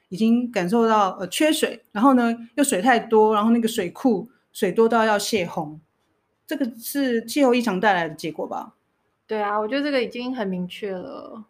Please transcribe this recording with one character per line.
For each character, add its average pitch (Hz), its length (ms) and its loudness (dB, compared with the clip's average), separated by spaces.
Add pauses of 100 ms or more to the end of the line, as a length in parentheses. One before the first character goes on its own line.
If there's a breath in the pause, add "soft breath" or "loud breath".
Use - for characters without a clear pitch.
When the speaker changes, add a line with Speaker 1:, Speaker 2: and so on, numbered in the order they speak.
(100)
Speaker 1:
已 185 80 -10
经 233 320 2
感 180 180 -2
受 226 180 2
到， 208 320 2
呃， 190 100 -8
缺 311 220 2
水， - 320 -2 (100)
然 214 120 0
后 277 80 8
呢， 233 240 2 (200 loud breath)
又 294 60 4
水 202 200 2
太 240 160 4
多， 220 360 4
然 208 80 2
后 220 80 4
那 233 80 4
个 226 80 0
水 196 220 -4
库 220 400 -2 (240 soft breath)
水 190 180 -2
多 226 160 4
到 226 200 2
要 214 120 2
泄 202 280 -2
洪， 156 340 -10 (680)
这 - 80 -8
个 269 220 -4
是 240 480 -4
气 285 180 0
候 247 120 6
异 247 80 2
常 190 180 -2
带 208 140 4
来 170 120 -2
的 156 80 -10
结 160 160 -8
果 - 160 -8
吧？ - 280 -12 (520)
Speaker 2:
对 214 140 -4
啊， 208 180 -2
我 214 80 -2
觉 262 120 -4
得 285 40 -2
这 294 80 -4
个 262 140 0
已 202 60 -4
经 247 260 -8
很 220 100 -4
明 180 220 -6
确 196 240 -10
了。 190 580 -14